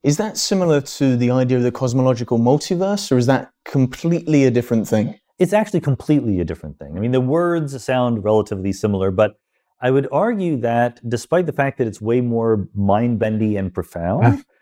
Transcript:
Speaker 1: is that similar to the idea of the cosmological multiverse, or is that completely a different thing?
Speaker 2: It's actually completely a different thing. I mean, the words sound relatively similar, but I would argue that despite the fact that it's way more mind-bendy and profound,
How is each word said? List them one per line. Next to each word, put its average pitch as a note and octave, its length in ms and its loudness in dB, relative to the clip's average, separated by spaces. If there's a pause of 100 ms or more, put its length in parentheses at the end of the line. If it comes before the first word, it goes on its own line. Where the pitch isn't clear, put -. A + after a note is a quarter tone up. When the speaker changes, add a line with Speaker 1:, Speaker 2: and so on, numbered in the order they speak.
Speaker 1:
is D3 140 2
that G#3+ 180 -6
similar E3+ 440 0
to C3 360 0
the A#2+ 160 2
idea B2+ 240 2
of B2 80 2
the B2 80 2
cosmological B2 640 0
multiverse, F3 720 0
or C3 60 4
is B2 100 4
that C3+ 240 0 (140)
completely D3+ 800 0
a C3 80 6
different A#2 340 0
thing? G#2+ 320 -2 (200)
Speaker 2:
It's F#3 140 2
actually G#3 280 0
completely B2 580 0
a E2 60 0
different D#2 340 -10
thing. D2 180 -14
I F#2+ 40 -6
mean, A#2 100 -2
the B2+ 100 2
words D3+ 640 -2
sound B2 400 0
relatively G#2 500 0
similar, G2 380 -2
but G2 220 2 (480)
I B2+ 100 0
would C#3 220 2
argue F#3 460 -2
that A#2 500 0
despite D#3+ 380 -2
the D3 60 -6
fact C#3 260 -4
that A#2+ 100 0
it's G2 120 -10
way A#2 200 0
more A2+ 520 0
mind-bendy G#2+ 840 0
and F#2+ 180 -4
profound, F#2 680 0 (180)